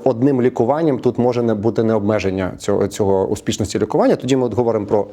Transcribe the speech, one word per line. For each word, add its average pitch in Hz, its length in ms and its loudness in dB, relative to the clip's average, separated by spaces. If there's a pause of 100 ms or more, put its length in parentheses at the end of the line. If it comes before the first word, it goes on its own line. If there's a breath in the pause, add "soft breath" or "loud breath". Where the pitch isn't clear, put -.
одним 127 380 2
лікуванням 127 560 0
тут - 200 0
може 120 240 0
не 113 120 0
бути 107 280 0
не 113 120 2
обмеження 98 640 0
цього, 101 300 0
цього 95 380 0
успішності 107 520 -4
лікування. 180 380 0
Тоді 131 200 -2
ми 127 100 0
от 110 80 -6
говоримо 110 320 0
про 104 260 0